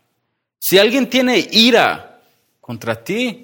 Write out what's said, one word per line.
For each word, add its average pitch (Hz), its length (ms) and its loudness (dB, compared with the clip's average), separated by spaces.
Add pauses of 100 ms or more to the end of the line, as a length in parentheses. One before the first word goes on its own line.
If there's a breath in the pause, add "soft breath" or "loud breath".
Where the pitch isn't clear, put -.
(580)
Si - 200 0
alguien 233 300 2
tiene 247 420 0
ira 214 720 2 (400)
contra 113 420 -8
ti, 220 420 -6